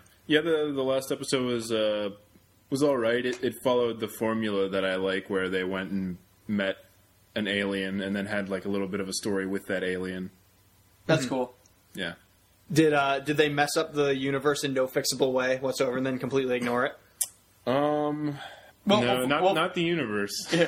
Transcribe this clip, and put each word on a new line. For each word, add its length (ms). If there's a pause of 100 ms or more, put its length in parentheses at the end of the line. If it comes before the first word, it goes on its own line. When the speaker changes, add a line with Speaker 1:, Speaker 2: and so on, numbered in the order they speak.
(280)
Speaker 1:
Yeah, 140
the, 340
the 80
last 280
episode 340
was, 260
uh, 380 (600)
was 140
all 140
right. 280
It, 180
it 100 (100)
followed 380
the 80
formula 600
that 140
I 120
like, 340
where 200
they 140
went 280
and 260 (320)
met 260 (580)
an 140
alien 540
and 120
then 120
had, 240
like, 160
a 40
little 180
bit 120
of 80
a 60
story 320
with 220
that 180
alien. 460 (760)
Speaker 2:
That's 200
Speaker 3:
Mm-hmm. 100
Speaker 2:
cool. 200 (400)
Speaker 1:
Yeah. 180 (580)
Speaker 3:
Did, 220
uh, 260
did 160
they 140
mess 260
up 180
the 220
universe 480
in 100
no 140
fixable 460
way 240
whatsoever 400
and 80
then 140
completely 360
ignore 300
it? 80 (760)
Speaker 1:
Um, 680 (500)
Speaker 2:
Well, 140
Speaker 1:
no, 160
Speaker 2:
we'll, 100
Speaker 1:
not, 160
Speaker 2:
we'll, 120
Speaker 1:
not 180
the 100
universe. 480 (160)
Speaker 2:
<laughs> 60
Yeah, 140